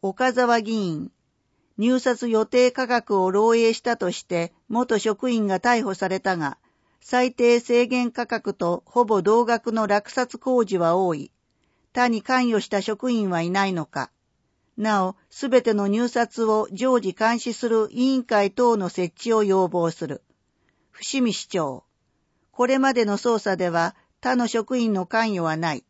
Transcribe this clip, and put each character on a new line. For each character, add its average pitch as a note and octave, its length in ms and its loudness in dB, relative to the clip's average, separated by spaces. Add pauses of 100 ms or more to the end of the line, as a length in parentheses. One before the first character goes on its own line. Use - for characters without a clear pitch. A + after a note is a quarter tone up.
岡 B3 320 -2
沢 A#3+ 280 2
議 G#3+ 120 -4
員。 F3 380 -4 (640)
入 B3 220 2
札 B3 280 -2
予 A3 180 2
定 B3 260 4
価 B3+ 160 -4
格 A3+ 360 0
を F#3 80 2
漏 A3 260 4
洩 A3+ 160 4
し - 80 -8
た A#3+ 140 -2
と F3+ 160 -4
し - 120 -10
て、 E3+ 300 -4 (140)
元 A#3 320 0
職 A3 300 -2
員 A3 180 0
が F#3+ 120 0
逮 A#3+ 240 2
捕 G3 100 -4
さ F#3+ 140 -4
れ C#4+ 120 -2
た F#3+ 160 -2
が、 D3 220 -6 (440)
最 B3 320 0
低 A#3+ 260 4
制 A#3+ 280 2
限 B3 240 -2
価 A#3+ 160 -8
格 G#3+ 260 -6
と F3 320 -2
ほ A#3+ 200 0
ぼ G#3 160 0
同 A3 240 4
額 A#3 260 -2
の A3 160 -2
落 G#3 240 -2
札 B3 260 -4
工 B3 280 0
事 F#3+ 120 -4
は E3+ 200 2
多 F3+ 180 0
い。 C#3+ 160 -12 (600)
他 B3 140 2
に A3+ 140 -2
関 B3+ 280 0
与 G#3+ 140 0
し - 60 -12
た G3+ 120 -2
職 A3 300 -4
員 G#3+ 180 0
は E3+ 120 0
い E3+ 80 -2
な G3 160 0
い F#3+ 80 -2
の E3 120 -4
か。 - 260 -10 (640)
な G#3 280 0
お、 F#3 100 -6 (140)
す - 200 -8
べ B3 120 6
て A#3 120 0
の G3+ 140 0
入 A3+ 200 0
札 A#3 380 -2
を G#3+ 260 2
常 B3 280 2
時 F#3 140 -4
監 A3+ 260 0
視 A#3 140 -6
す A#3+ 140 -6
る A3 240 0
委 B3 120 -2 (100)
員 B3+ 100 -2
会 G3+ 280 2
等 A#3+ 260 2
の F#3 120 -2
設 F3+ 260 -4
置 A3+ 180 -2
を G#3+ 100 4
要 F#3+ 240 2
望 E3+ 240 0
す E3 160 -8
る。 - 140 -10 (720)
伏 - 300 -6
見 A3+ 120 0
市 - 140 -10
長。 D3 360 -4 (680)
こ A#3+ 160 0
れ C4 120 2
ま C4+ 140 2
で A#3 120 2
の G3+ 120 -2
捜 A#3 220 0
査 F#3+ 180 -2
で F3 120 -2
は E3+ 260 -2 (260)
他 B3+ 140 0
の A#3+ 120 0
職 A#3 300 -2
員 A3+ 160 0
の F#3 120 -2
関 A3 280 -2
与 F3+ 80 -2
は D#3+ 160 -2
な D#3+ 160 -2
い。 B2+ 160 -10